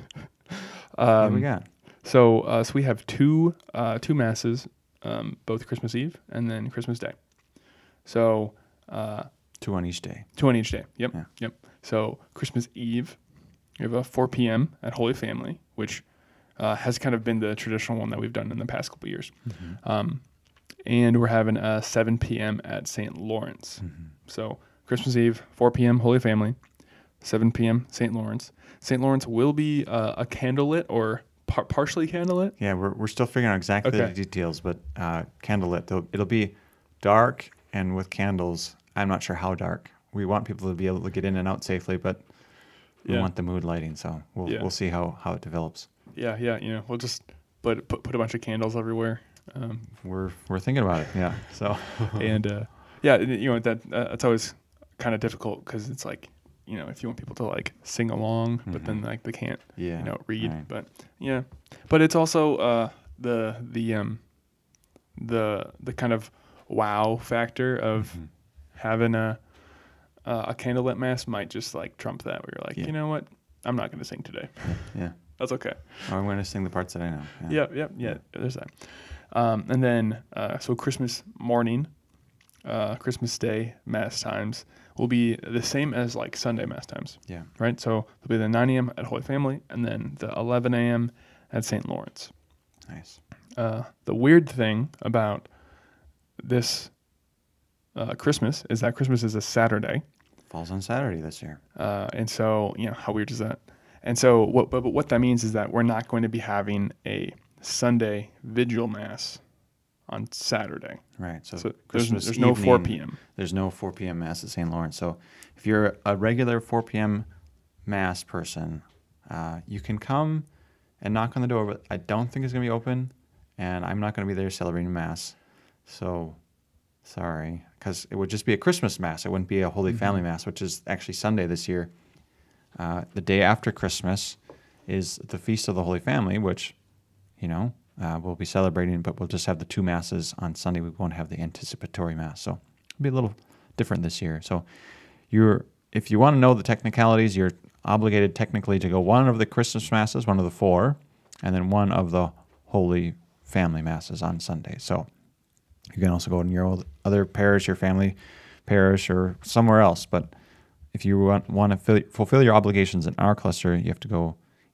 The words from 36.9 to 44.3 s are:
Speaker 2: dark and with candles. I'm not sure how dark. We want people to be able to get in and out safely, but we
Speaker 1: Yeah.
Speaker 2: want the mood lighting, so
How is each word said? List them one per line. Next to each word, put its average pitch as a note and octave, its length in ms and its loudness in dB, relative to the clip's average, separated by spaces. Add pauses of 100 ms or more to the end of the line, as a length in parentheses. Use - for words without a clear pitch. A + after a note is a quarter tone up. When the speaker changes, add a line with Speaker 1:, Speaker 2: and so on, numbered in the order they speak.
Speaker 2:
dark A#2 500 4 (200)
and F#2 240 -2
with F#2 140 -4
candles. F2+ 640 -2 (200)
I'm G2 120 0
not F#2+ 140 0
sure F2+ 140 -6
how F#2 180 -2
dark. F2 380 -6 (200)
We G2+ 140 -4
want G#2 200 0
people F#2+ 240 -8
to F#2 40 -2
be F#2 140 -2
able F#2 140 -2
to F2 100 -6
get F2+ 120 -4
in F#2+ 120 0
and F#2 120 -2
out - 160 -4
safely, F#2 340 -4
but F#2 220 -4 (840)
we - 80 -2
Speaker 1:
Yeah. A#2 80 4
Speaker 2:
want F2+ 140 -2
the F2+ 80 -4
mood F2 200 -2
lighting, E2 320 -4
so D#2 280 -10 (100)